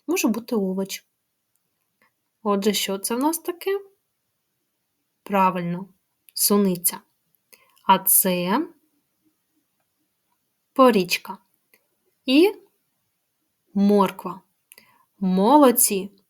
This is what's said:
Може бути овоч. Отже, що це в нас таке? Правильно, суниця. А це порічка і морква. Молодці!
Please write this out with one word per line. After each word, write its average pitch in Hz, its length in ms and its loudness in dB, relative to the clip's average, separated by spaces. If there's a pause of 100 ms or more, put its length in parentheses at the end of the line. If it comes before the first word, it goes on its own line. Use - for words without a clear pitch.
Може 330 220 -2
бути 226 280 -4
овоч. 190 480 -6 (1400)
Отже, 202 260 0
що 196 260 -4
це 214 160 -8
в 240 40 -6
нас 311 200 -2
таке? 392 420 -6 (1400)
Правильно, 185 680 -2 (460)
суниця. 196 640 -2 (880)
А 190 120 4
це 185 680 0 (2000)
порічка 202 680 2 (880)
і 320 260 4 (1200)
морква. 196 640 0 (800)
Молодці! 202 920 2 (200)